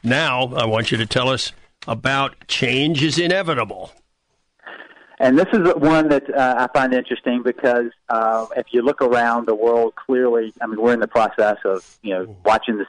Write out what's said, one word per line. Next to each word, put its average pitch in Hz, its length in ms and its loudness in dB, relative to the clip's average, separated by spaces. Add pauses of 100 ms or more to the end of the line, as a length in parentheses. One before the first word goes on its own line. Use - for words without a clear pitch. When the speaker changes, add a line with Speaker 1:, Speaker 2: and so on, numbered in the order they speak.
Speaker 1:
Now, 127 520 -2
I 123 120 -2
want 110 240 0
you 117 80 -2
to 113 80 -2
tell 127 240 0
us - 220 -4 (340)
about 135 640 -4
change 139 540 0
is 156 160 0
inevitable. 160 720 -2 (1300)
Speaker 2:
And 131 200 4
this 190 160 4
is 214 60 4 (160)
one 156 320 4
that, 139 200 2
uh, 127 300 0
I 127 200 0
find 131 140 0
interesting 123 500 -2
because, 120 480 0 (200)
uh, 113 440 0
if 123 180 -4
you 120 100 2
look 139 180 0
around 120 460 2
the 110 80 0
world, 117 400 0
clearly, 117 680 0
I 120 60 -6
mean, 110 120 -8
we're 120 140 2
in 117 80 0
the - 80 -2
process 107 560 2
of, 95 380 -4
you 101 100 -6
know, 92 320 -6
watching 110 320 2
the 98 120 -6